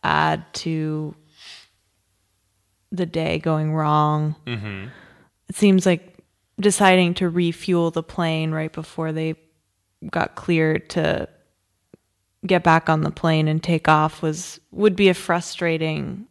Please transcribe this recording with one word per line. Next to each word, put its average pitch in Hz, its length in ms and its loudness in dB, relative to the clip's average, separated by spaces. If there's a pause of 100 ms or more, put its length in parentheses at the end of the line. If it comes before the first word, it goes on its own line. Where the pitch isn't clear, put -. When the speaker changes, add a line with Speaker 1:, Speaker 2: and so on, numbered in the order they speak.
Speaker 1:
add 156 420 0 (100)
to 156 600 -4 (1800)
the 180 140 -2
day 160 340 -2
going 156 340 -2
wrong? 151 640 2 (100)
Speaker 2:
Mm-hmm. 104 420 -8 (640)
Speaker 1:
It 202 60 -12
seems 190 300 4
like 175 320 0 (420)
deciding 185 560 4
to 180 140 -2
refuel 170 640 0
the 165 120 -4
plane 160 480 -4
right 156 200 -4
before 160 400 -8
they 160 240 -4 (760)
got - 240 -4
cleared 160 560 0
to 156 360 -2 (1200)
get 180 180 2
back 165 260 4
on 156 120 2
the 156 100 0
plane 156 360 0
and 156 140 0
take 165 280 -2
off 156 320 2
was, 160 380 -6 (120)
would 202 240 2
be 196 140 6
a 180 40 4
frustrating 170 1160 -4